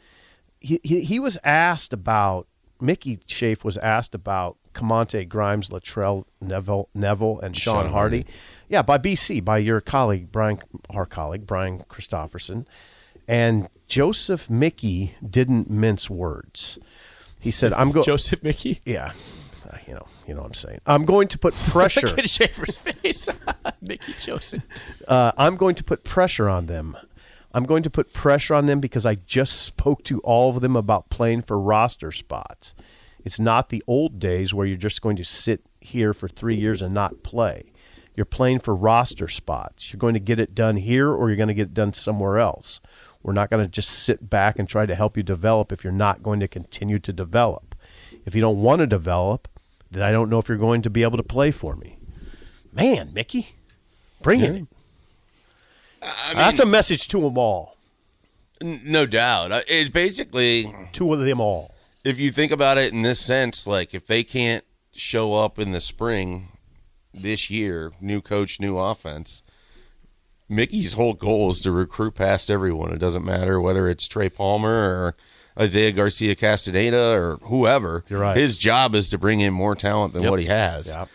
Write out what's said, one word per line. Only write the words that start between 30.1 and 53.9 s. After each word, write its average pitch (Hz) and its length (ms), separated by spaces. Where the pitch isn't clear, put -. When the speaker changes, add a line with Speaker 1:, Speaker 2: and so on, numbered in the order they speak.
Speaker 1:
all 120 340
of 123 60
them 127 160
about 101 320
playing 117 340
for 104 160
roster 107 540
spots. - 600
It's - 160
not 113 280
the 113 180
old 131 320
days 95 340
where 98 120
you're 95 120
just 101 240
going 104 160
to 87 80
sit - 360
here 107 320
for 95 160
three 113 260
years 104 260
and 95 120
not 101 300
play. - 480
You're 107 100
playing 127 340
for 113 140
roster 110 540
spots. - 640
You're 95 80
going 117 140
to 113 80
get 110 180
it 104 160
done 110 220
here 127 340
or 117 180
you're 104 80
gonna 107 160
get 101 140
it - 60
done 104 200
somewhere 101 460
else. - 400
We're 98 100
not 101 160
gonna 107 180
just - 220
sit - 400
back 104 280
and 101 100
try 107 180
to 92 100
help 104 220
you 107 60
develop 101 480
if - 120
you're 95 100
not 101 300
going 104 160
to 98 80
continue 101 520
to - 140
develop. 95 600
If 92 80
you 110 80
don't 107 200
wanna 147 260
develop, 92 600
then 95 120
I 101 80
don't 113 180
know 113 100
if - 80
you're 113 100
going 113 260
to 110 60
be 113 140
able 117 140
to 117 60
play 139 280
for 76 240
me." - 220
Man, 127 420
Mickey, - 420